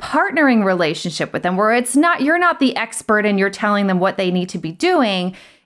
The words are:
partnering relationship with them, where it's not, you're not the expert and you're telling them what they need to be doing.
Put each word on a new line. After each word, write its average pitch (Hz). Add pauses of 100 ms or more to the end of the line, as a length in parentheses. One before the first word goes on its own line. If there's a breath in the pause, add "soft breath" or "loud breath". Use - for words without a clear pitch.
partnering 294
relationship 170
with 151
them, 180
where 214
it's 247
not, 339
you're 311
not 339
the 262
expert 214
and 202
you're 196
telling 202
them 185
what 185
they 185
need 180
to 185
be 165
doing. 202 (300 loud breath)